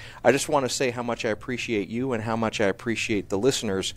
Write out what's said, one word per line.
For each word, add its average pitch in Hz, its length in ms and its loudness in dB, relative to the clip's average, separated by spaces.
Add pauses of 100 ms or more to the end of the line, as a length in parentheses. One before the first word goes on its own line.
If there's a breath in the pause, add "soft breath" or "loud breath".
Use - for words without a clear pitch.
(220 loud breath)
I - 80 8
just 139 200 4
want 139 160 4
to - 80 -2
say 131 160 0
how 120 120 -4
much 120 220 -4
I 113 60 2
appreciate 113 580 -2
you 123 240 -2
and 110 120 -2
how 113 120 0
much 113 240 0
I 104 60 4
appreciate 107 640 -2
the 98 80 0
listeners 104 580 0